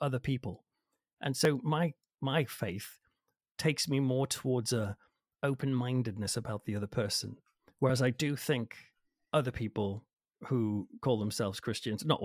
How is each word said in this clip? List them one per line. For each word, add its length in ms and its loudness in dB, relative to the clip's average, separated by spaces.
other 180 0
people. 460 -4
And 140 -2
so 280 4
my, 320 0
my 240 2
faith 540 -8
takes 320 0
me 120 2
more 260 2
towards 460 0
a 240 0
open-mindedness 920 0
about 300 -6
the 100 0
other 100 -2
person, 520 -2
whereas 240 4
I 80 6
do 260 0
think 400 -2
other 200 2
people 520 -2
who 420 2
call 180 2
themselves 420 -2
Christians, 440 -4
not 200 2